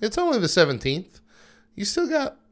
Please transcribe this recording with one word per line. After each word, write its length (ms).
It's 160
only 220
the 80
seventeenth. 720
You 100
still 240
got 280